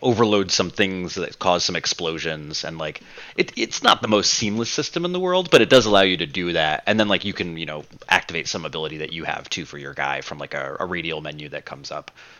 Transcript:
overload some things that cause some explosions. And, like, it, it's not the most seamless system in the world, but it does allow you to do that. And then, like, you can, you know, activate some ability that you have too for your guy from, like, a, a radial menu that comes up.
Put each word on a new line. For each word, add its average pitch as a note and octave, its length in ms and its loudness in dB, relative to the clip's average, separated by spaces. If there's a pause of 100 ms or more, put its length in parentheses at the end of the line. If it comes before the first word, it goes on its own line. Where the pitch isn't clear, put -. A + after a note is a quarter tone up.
overload G#2 480 4
some F#2 220 2
things F#2 420 -2
that - 240 -6
cause F2 260 2
some F2+ 120 0
explosions. D#2 880 -4
And, D#2+ 160 -8
like, D#2 220 -8 (360)
it, - 180 0
it's - 280 -4
not A3+ 180 4
the A#2+ 60 -4
most G#2 260 4
seamless A2+ 380 -2
system E3+ 340 -4
in F3+ 60 -4
the F3+ 80 -4
world, F#3 320 0
but C3 100 10
it G#2 80 4
does B2+ 160 10
allow G2+ 160 8
you F#2+ 160 4
to E2 80 -2
do F2 280 -2
that. D2+ 340 2
And G#2+ 120 4
then, G#2+ 80 4
like, G2 160 2
you G2+ 100 -4
can, F2 220 -6
you D#2+ 120 -10
know, D2+ 180 -10 (240)
activate E2 380 0
some E2 180 -6
ability D#2 320 -6
that D2+ 160 -8
you D#2+ 120 -8
have - 220 -6
too - 180 -6
for D2 120 -14
your C#2+ 160 -12
guy C#2 280 -4
from, D2+ 180 -12
like, C#2+ 160 -10
a, C#2 240 -6
a F#2+ 80 -4
radial E2 340 -4
menu D2+ 280 -12
that D2 160 -10
comes C#2+ 260 -14
up. D2 180 -12 (300)